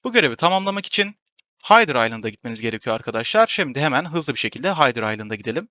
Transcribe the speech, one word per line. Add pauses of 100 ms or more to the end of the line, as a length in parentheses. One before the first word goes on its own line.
Bu
görevi
tamamlamak
için (480)
Hydra
Island'a
gitmeniz
gerekiyor
arkadaşlar.
Şimdi
hemen
hızlı
bir
şekilde
Hydra
Island'a
gidelim.